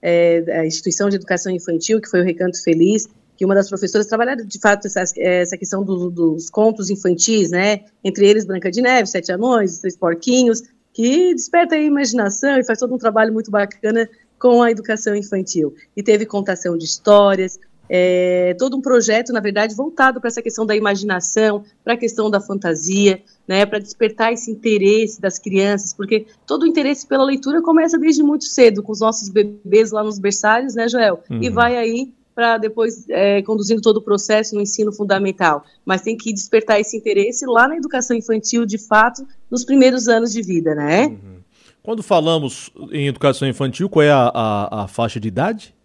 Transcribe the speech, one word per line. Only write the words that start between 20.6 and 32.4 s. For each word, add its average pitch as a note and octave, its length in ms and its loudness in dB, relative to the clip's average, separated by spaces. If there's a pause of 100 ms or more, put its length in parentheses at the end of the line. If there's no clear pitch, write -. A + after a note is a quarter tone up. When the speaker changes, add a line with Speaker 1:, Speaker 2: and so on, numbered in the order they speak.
Speaker 1:
da G#3+ 80 0
imaginação, G#3 880 0 (220)
pra A#3 120 0
questão A3+ 320 -2
da G#3 120 0
fantasia, F#3+ 840 0 (240)
né, F#3+ 180 2
pra G#3 140 -6
despertar A3 540 -2
esse A#3 180 -8
interesse G#3+ 680 2
das F#3 180 -4
crianças, G3 560 -2
porque G#3 320 -4 (180)
todo D4+ 200 -4
o - 20 4
interesse D4 400 -2
pela C4+ 180 2
leitura C#4 380 -2
começa E4 340 2
desde D4 260 2
muito D4 220 0
cedo, A3 380 4
com G#3 100 -10
os G3+ 80 -6
nossos A3 280 -2
bebês G#3 640 0
lá G#3+ 100 -2
nos G#3+ 160 -6
berçários, G#3+ 560 -2
né, A#3 140 -2
Joel? A3+ 420 0
E A3+ 180 -4
Speaker 2:
Uhum. A3 60 -6
Speaker 1:
vai A#3+ 220 2
aí A#3+ 360 -4 (220)
pra A#3 220 0